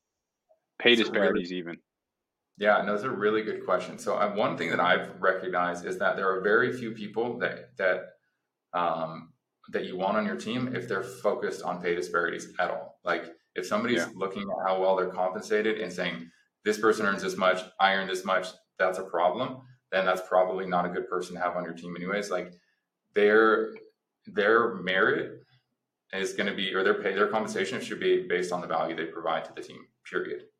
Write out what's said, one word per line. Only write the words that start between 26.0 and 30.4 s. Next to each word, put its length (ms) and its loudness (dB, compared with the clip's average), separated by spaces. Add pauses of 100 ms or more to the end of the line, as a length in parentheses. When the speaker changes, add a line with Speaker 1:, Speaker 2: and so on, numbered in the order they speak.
Speaker 2:
is 200 -4
gonna 220 -2
be, 200 -4
or 80 2
their 200 4
pay, 120 0
their 140 4
compensation 520 -2
should 200 -8
be 260 2
based 260 -2
on 80 -2
the 60 -8
value 300 -2
they 100 -4
provide 380 -4
to 100 -16
the 80 -12
team, 240 -18 (180)
period. 400 -6 (160)